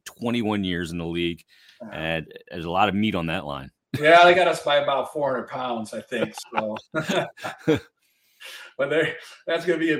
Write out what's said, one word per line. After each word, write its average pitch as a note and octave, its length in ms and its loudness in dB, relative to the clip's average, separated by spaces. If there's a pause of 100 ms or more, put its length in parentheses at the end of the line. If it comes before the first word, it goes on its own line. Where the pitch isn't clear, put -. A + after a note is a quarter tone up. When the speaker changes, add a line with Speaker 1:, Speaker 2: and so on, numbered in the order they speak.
Speaker 1:
twenty-one G#2+ 640 -2
years F2 260 -2
in F2 60 -6
the E2+ 100 -4
league? E2+ 380 -2 (340)
Speaker 2:
Uh-huh. - 140 -16
Speaker 1:
And D#2+ 340 -4 (220)
there's E2 160 -8
a E2+ 60 -4
lot G2 180 4
of F#2+ 60 0
meat G#2 200 0
on E2 120 -2
that D#2+ 180 -4
line. C#2 260 -8 (280)
Speaker 2:
Yeah, E3 260 8
they F3+ 100 10
got F3 120 4
us D#3 160 0
by D3 140 2
about C#3 360 0
four C#3+ 180 0
hundred A#2+ 160 -4
pounds, A#2+ 460 -6
I A2 80 -8
think. A2 340 -4 (180)
So, A2 220 -2 (180)
<laughs> D#3 340 -2 (400)
Speaker 1:
<laughs> D#3 120 4 (1000)
Speaker 2:
but C3+ 120 -2
there, D3+ 260 0 (300)
that's D#3+ 200 -2
gonna E3 140 2
be D#3+ 140 2
a C#3+ 60 0